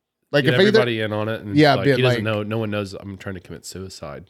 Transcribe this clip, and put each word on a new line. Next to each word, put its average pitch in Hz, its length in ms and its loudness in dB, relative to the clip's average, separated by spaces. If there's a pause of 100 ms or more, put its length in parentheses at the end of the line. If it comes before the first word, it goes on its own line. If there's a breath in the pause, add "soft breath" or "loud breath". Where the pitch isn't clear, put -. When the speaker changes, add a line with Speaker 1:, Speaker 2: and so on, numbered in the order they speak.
(320)
Speaker 1:
Like, 147 140 2
Speaker 2:
get 127 80 4
Speaker 1:
if 123 60 4
either 196 100 6
Speaker 2:
everybody 120 320 2
in 107 100 -2
on 107 160 -2
it 110 140 -4
and 101 160 -6
Speaker 1:
Yeah, 147 180 6
Speaker 2:
like, 127 100 0
Speaker 1:
be 135 100 4
Speaker 2:
he 120 60 0
doesn't 127 160 4
Speaker 1:
like 113 60 -2
Speaker 2:
know, 107 200 -2
no 107 160 -4
one 110 120 -2
knows 101 220 -4
I'm 98 240 -12
trying 95 180 -10
to 87 60 -14
commit 80 240 -16
suicide. 87 640 -14